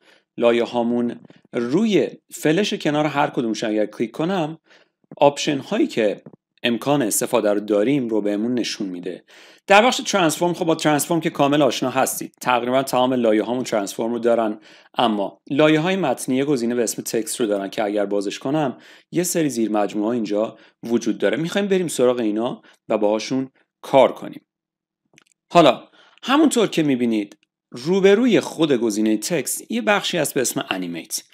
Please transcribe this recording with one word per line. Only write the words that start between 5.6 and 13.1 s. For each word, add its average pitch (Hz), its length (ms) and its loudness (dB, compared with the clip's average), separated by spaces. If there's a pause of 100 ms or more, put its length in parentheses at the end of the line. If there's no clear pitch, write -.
که 107 360 -2 (400)
امکان 131 400 0
استفاده 104 500 0
رو 101 80 2
داریم 110 480 0
رو 110 120 0
بهمون 104 340 -2
نشون 107 340 -4
می‌ده. 90 360 -10 (420)
در 202 160 8
بخش 254 140 2
ترانسفورم، 175 560 0
خب، 180 120 -4
با 165 100 2
ترانسفورم 156 460 0
که 160 100 -2
کامل 143 320 2
آشنا 127 280 0
هستید، 120 500 -2
تقریباً 123 420 0
تمام 127 300 0